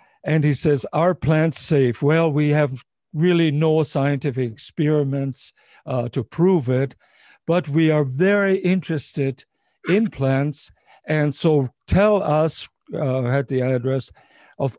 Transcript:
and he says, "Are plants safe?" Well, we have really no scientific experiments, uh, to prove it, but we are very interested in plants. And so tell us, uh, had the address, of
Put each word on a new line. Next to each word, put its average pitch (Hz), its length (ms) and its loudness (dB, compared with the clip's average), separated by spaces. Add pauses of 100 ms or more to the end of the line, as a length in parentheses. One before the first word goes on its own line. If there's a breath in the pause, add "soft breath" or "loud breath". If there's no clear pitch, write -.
(240 soft breath)
and 151 200 0
he 147 100 2
says, 143 380 0
"Are 165 220 2
plants 156 460 0
safe?" 135 420 0
Well, 160 280 2
we 147 200 0
have 147 340 0 (280)
really 170 380 2
no 156 320 2
scientific 135 720 -2
experiments, 139 1000 -2 (340 soft breath)
uh, 123 240 -4
to 131 120 -4
prove 165 460 0
it, 131 260 0 (520 soft breath)
but 170 220 0
we 156 220 2
are 151 140 2
very 190 540 0
interested 156 840 -4 (440)
in 196 220 2
plants. 135 600 -2 (360 soft breath)
And 151 280 0
so 147 360 2 (160)
tell 202 360 4
us, 156 460 0 (260)
uh, 131 280 -2
had 127 260 -2
the 131 140 -2
address, 131 480 -2 (480 soft breath)
of 131 200 -4